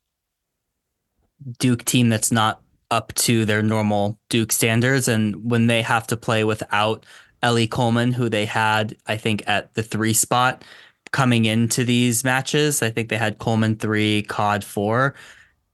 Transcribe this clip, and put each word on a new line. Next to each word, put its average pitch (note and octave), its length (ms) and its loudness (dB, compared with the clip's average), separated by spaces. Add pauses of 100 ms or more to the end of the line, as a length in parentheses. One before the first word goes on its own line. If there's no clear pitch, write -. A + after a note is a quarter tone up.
(1600)
Duke B2 260 0
team B2 240 4
that's A2 220 0
not A2 300 2 (280)
up - 240 -2
to A2+ 320 0
their G#2+ 160 0
normal G#2 560 0 (120)
Duke A2+ 220 0
standards. B2 560 2
And A2 440 -2
when A#2 160 2
they A2+ 160 2
have A#2 240 0
to A#2 100 -2
play A2 260 0
without G#2+ 640 -2 (380)
Ellie A#2 240 2
Coleman, A#2+ 460 0
who B2 160 -2
they G#2+ 160 0
had, A2 500 0 (100)
I G#2+ 120 -4
think, G#2+ 280 -4
at G2+ 300 -4
the A2+ 80 -2
three A2 300 -2
spot B2 500 0 (480)
coming A#2+ 340 2
into A2+ 380 0
these A#2+ 400 0
matches, C3+ 580 0
I A2+ 80 0
think A2+ 200 -4
they A2 80 -2
had G#2+ 200 -2
Coleman A2 380 0
three, G#2+ 480 0
Codd G#2 400 -2
four. A2+ 500 -2 (600)